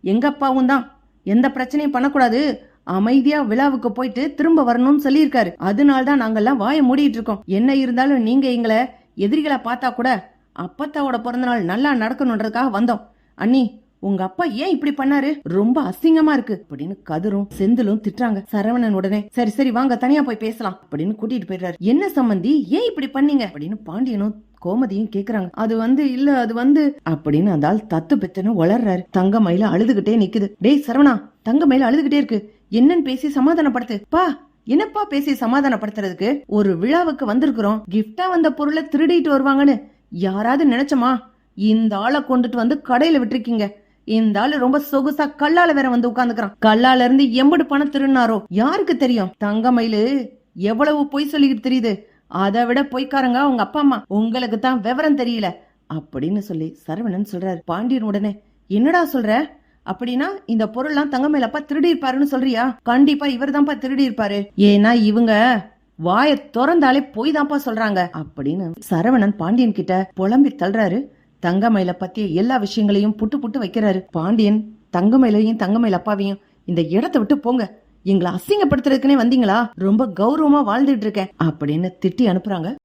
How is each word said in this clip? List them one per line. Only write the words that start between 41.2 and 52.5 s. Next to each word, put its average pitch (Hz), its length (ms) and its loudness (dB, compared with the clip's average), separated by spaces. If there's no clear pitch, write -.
இந்த 214 420 0
ஆளை 254 240 -2
கொண்டுட்டு 247 360 -2
வந்து 254 320 -2
கடையில 285 320 2
விட்டுருக்கீங்க. 226 480 -2
இந்த 220 360 0
ஆளு 285 180 0
ரொம்ப 262 240 2
சொகுசா 285 460 -2
கல்லால 330 360 2
வேற 262 140 0
வந்து 240 220 0
உட்கார்ந்துக்கிறான். 226 420 -4
கல்லால 247 380 4
இருந்து 269 200 4
எம்புடு 269 380 4
பணம் 285 280 0
திருடினாரோ 247 580 0
யாருக்கு 269 480 0
தெரியும்? 226 360 0
தங்கமயிலு 226 840 0
எவ்வளவு 285 540 0
பொய் 285 240 -4
சொல்லிக்கிட்டு 269 340 0
தெரியுது. 233 320 0
அதை 202 400 0